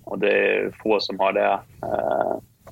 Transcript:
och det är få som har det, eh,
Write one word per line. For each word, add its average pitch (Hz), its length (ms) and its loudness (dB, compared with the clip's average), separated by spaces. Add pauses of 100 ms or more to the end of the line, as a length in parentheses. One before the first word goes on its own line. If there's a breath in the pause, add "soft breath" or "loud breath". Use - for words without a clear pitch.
och 98 160 -8
det 101 120 2
är 101 400 2 (120)
få 107 160 2
som 98 200 -6
har 98 140 2
det, 101 180 2 (320)
eh, - 540 -2 (340)